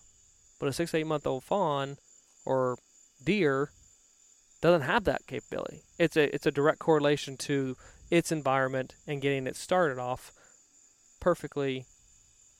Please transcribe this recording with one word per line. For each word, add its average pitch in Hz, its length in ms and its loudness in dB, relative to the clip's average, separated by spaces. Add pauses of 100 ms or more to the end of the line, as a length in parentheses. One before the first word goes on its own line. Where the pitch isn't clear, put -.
(600)
But 143 100 -2
a 131 40 -2
six, 170 200 -4
eight-month-old 151 500 -2
fawn 143 540 -2 (480)
or 127 320 0 (460)
deer 147 480 2 (920)
doesn't 165 200 6
have 180 240 0
that - 200 -2
capability. - 560 -8 (160)
It's 165 200 2
a, 147 160 4
it's - 120 -4
a 160 60 2
direct 143 280 2
correlation 147 580 2
to 135 380 -2 (360)
its 170 200 2
environment 131 640 0 (120)
and 143 140 -6
getting 135 260 -2
it - 80 -6
started 170 420 0
off 123 340 -8 (880)
perfectly, 139 680 -2 (760)